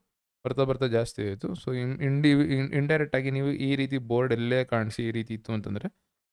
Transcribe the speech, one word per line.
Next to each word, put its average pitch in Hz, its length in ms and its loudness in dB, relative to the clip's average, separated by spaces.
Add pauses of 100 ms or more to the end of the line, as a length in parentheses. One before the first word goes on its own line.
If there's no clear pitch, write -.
(460)
ಬರ್ತಾ 127 180 0
ಬರ್ತಾ 131 240 2
ಜಾಸ್ತಿ 113 420 0
ಆಯ್ತು. 101 180 -6
So 131 340 -4
ಇನ್-, 131 220 -4
ಇಂಡಿ-, 143 500 4
ಇನ್-, 135 200 -2
ಇಂಡೈರೆಕ್ಟ್ 147 420 0
ಆಗಿ 135 160 0
ನೀವು 139 200 0
ಈ 135 240 0
ರೀತಿ 135 220 -2
ಬೋರ್ಡ್ 120 360 0
ಎಲ್ಲೇ 120 320 2
ಕಾಣಿಸಿ 113 420 -2
ಈ 113 40 -2
ರೀತಿ 113 220 -6
ಇತ್ತು 110 200 -8
ಅಂತಂದ್ರೆ 104 420 -6 (380)